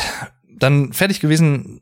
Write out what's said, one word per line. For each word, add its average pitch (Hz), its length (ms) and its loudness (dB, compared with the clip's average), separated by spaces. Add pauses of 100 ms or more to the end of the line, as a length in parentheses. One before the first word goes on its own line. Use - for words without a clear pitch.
(500)
dann 139 440 0
fertig 196 260 -2
gewesen, 151 640 0